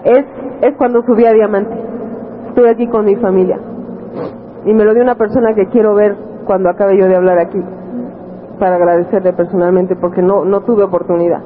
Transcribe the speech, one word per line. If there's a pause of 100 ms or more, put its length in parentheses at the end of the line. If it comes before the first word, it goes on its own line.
Es, (380)
es
cuando
subí
a
Diamante. (720)
Estoy
aquí
con
mi
familia. (1080)
Y
me
lo
dio
una
persona
que
quiero
ver (280)
cuando
acabe
yo
de
hablar
aquí, (960)
para
agradecerle
personalmente,
porque
no,
no
tuve
oportunidad.